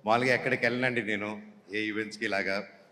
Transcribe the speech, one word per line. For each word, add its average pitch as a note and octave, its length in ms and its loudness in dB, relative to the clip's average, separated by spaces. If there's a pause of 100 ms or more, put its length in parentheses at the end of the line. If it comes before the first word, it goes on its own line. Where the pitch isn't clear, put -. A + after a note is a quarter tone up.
మామూలుగా B2 280 4
ఎక్కడికి B2 320 2
వెళ్ళనండి B2 360 2
నేను, G#2 400 -4 (320)
ఏ G#2+ 60 -2
ఈవెంట్స్కి G#2+ 460 -4
ఇలాగా G2 380 -2 (280)